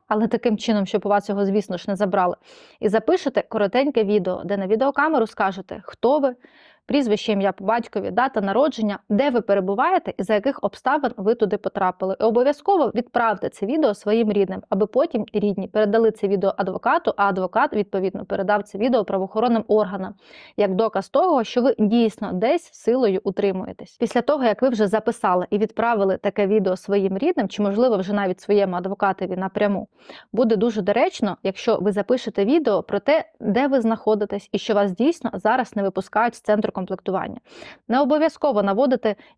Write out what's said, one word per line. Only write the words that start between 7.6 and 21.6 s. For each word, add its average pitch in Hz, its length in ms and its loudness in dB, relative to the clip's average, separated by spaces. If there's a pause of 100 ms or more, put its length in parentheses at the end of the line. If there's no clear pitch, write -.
батькові, 214 460 -2
дата 240 300 0
народження, 208 580 0 (100)
де 262 200 2
ви 240 120 0
перебуваєте 202 760 0
і 196 60 -4
за 220 100 -2
яких 214 280 0
обставин 262 560 -2
ви 214 180 0
туди 214 220 0
потрапили. 190 600 -4
І - 40 -4
обов'язково 262 720 2
відправте 233 540 -2
це - 160 -10
відео 277 280 2
своїм 220 380 0
рідним, 190 380 -2
аби 196 160 0
потім 247 480 0
рідні 202 340 -2
передали 214 440 2
це 214 160 -2
відео 190 300 0
адвокату, 202 600 -2
а 202 100 2
адвокат, 190 460 0
відповідно, 196 520 -4
передав 196 380 -2
це 202 140 -14
відео 226 280 0
правоохоронним 220 640 -2
органам, 196 460 0 (440)
як 196 180 2
доказ 202 340 -2
того, 302 340 2
що 240 180 -4